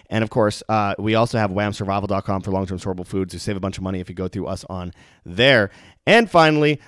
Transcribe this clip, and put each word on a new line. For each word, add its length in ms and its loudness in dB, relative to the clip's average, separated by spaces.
And 140 0
of 60 -4
course, 380 0
uh, 300 0
we 160 0
also 240 2
have 140 0
wham 200 -2
Survival 360 -4
dot 160 -2
com 180 -4
for 80 -8
long-term 300 -4
storable 260 -8
foods. 260 -4
You 60 -10
save 180 -6
a 40 -8
bunch 180 -6
of 60 -6
money 160 -4
if 80 -10
you 80 -14
go 100 -4
through 220 -6
us 200 -8
on 240 -10
there. 460 4
And 200 6
finally, 600 4